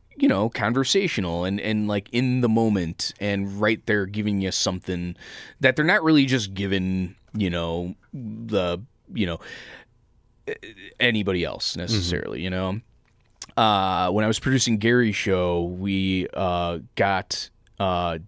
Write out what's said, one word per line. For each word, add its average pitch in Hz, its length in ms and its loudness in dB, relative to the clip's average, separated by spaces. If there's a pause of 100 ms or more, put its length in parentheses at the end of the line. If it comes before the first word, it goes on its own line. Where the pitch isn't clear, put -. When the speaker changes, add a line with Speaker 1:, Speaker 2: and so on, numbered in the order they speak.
(180)
Speaker 1:
you 269 100 4
know, 104 220 2
conversational 113 960 0
and, 98 160 -2
and, 107 260 0
like, 104 240 -2
in 127 300 2
the 120 80 4
moment 107 720 0
and 98 400 -2
right 110 240 2
there 104 200 2
giving 101 360 -2
you 95 100 -2
something 90 640 -4 (460)
that 131 160 4
they're 151 80 2
not 180 180 2
really 156 220 6
just 120 280 0
given, 92 640 0 (180)
you 98 160 0
know, 85 460 -2 (180)
the, 107 640 -4 (340)
you 107 120 -2
know, 82 140 -4 (1600)
anybody 98 460 2
else - 320 -6
necessarily, 85 600 -2
Speaker 2:
Mm-hmm. 80 40 -6
Speaker 1:
you 92 60 -4
know? 92 320 -2 (760)
Uh, 95 540 2
when 104 140 2
I - 20 2
was 120 120 0
producing 123 380 2
Gary's 113 380 4
show, 90 480 0
we, 95 680 0
uh, 87 460 -2 (160)
got, 98 540 0 (300)
uh, 87 480 0